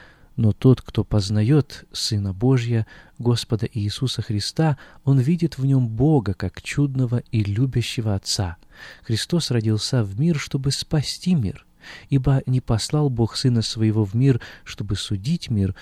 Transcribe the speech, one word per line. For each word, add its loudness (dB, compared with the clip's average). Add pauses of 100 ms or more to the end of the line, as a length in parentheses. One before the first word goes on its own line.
(360)
Но 4
тот, 4
кто -2
познает 0
Сына -2
Божия, 2 (320)
Господа 0
Иисуса -4
Христа, -2 (280)
он 4
видит 0
в -4
нем 2
Бога 2
как -6
чудного -2 (100)
и 2
любящего -2
Отца. -4 (440)
Христос -2
родился 0
в -4
мир, 2
чтобы -4
спасти -2
мир. -2 (440)
«Ибо 2
не 0
послал 0
Бог 0
Сына 2
Своего 0
в -6
мир, 4 (200)
чтобы -8
судить -4
мир, 0